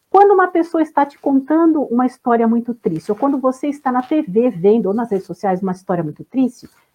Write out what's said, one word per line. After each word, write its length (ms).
Quando 200
uma 180
pessoa 340
está 200
te 140
contando 640
uma 220
história 420
muito 280
triste, 360
ou 60
quando 220
você 280
está 240
na 120
T 180
V 280
vendo, 380
ou 60
nas 160
redes 160
sociais, 380
uma 80
história 320
muito 220
triste, 440